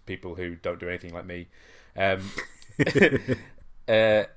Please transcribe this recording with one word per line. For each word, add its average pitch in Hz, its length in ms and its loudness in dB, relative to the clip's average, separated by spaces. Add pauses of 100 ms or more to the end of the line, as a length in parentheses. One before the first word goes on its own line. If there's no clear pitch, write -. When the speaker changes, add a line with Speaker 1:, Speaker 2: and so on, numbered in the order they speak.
Speaker 1:
people 90 280 -10
who 87 200 -8
don't 87 240 -6
do 87 100 -8
anything 87 240 -8
like 85 120 -12
me. 87 220 -12 (480)
Um, 95 360 0 (460)
<laughs> - 20 -8
Speaker 2:
<laughs> 143 40 6 (1040)
Speaker 1:
uh, 110 360 6 (140)